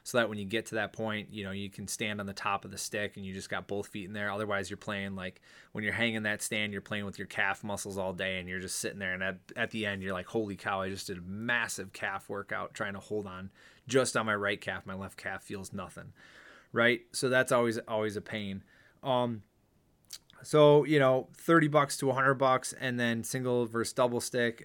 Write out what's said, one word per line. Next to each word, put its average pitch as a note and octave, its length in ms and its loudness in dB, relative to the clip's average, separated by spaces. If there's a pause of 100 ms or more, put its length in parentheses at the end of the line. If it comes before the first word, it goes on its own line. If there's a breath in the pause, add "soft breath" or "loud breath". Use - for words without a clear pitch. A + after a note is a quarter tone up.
so - 120 -2
that A2+ 120 4
when G#2+ 80 -6
you G2+ 80 -6
get G#2+ 220 -2
to - 80 -6
that G#2 180 -2
point, G#2+ 400 -4
you G#2 100 -6
know, G2 80 -6
you G2 180 -6
can G2 160 -10
stand G#2 360 -4
on G2 60 -6
the G2 60 -8
top G2 300 -2
of G2 80 -14
the G2 60 -12
stick G#2 400 -6
and G2+ 80 -10
you F#2+ 80 -6
just F#2+ 160 -8
got F#2 180 -6
both G2+ 200 -4
feet G2+ 180 -10
in G2 80 -12
there. G#2 180 -4
Otherwise, G2+ 380 -2
you're G2 80 -8
playing, G2 400 -6
like, F#2 240 -10 (320 loud breath)
when G#2+ 100 -4
you're G#2 80 2
hanging A2 320 0
that G#2 180 -2
stand, G#2 300 -2
you're G2 100 -6
playing G#2 220 -6
with G2 160 -8
your G2 80 -8
calf G2 340 0
muscles G2+ 360 -6
all F#2+ 160 -2
day, F#2+ 260 -2
and F2+ 80 -8
you're F#2 140 -6
just F#2 180 -6
sitting - 200 -6
there. F#2 140 -4
And F#2 80 -6
at, F#2+ 180 -4 (180)
at A#2 140 -2
the A2 140 -4
end, G2 160 -2
you're F#2+ 120 -4
like, F2+ 140 -6
"Holy G#2+ 280 -2
cow, G2 260 -2
I F#2+ 60 -2
just F#2+ 200 -8
did F#2+ 100 -8
a F2 40 -12
massive G#2 680 -4
calf G2 380 -6
workout G2+ 440 -6
trying G#2 200 -6
to G2 80 -10
hold G#2 260 -6
on F#2 220 -12 (360 loud breath)
just B2 300 2
on A2+ 100 2
my G#2+ 100 2
right G2+ 260 0
calf. F#2 240 -6
My F#2+ 100 -8
left F#2+ 220 -10
calf F#2+ 260 -8
feels F#2+ 300 -10
nothing," F2+ 400 -10 (580 loud breath)
right? A#2 300 4 (100)
So - 160 0
that's B2+ 240 4
always, A#2+ 280 4
always A2 360 -2
a G#2 60 -4
pain. G2 420 -6 (400 soft breath)
Um, B2 400 0 (960)
so, D3 440 8
you D3 140 4
know, C3 360 4
thirty E3 320 6
bucks C#3+ 300 4
to C3+ 120 2
a B2+ 40 4
hundred C3 220 6
bucks, C3 440 4
and B2+ 180 -2
then A#2 280 0
single B2 400 0
versus A2+ 260 -2
double A#2+ 300 2
stick, A#2+ 440 0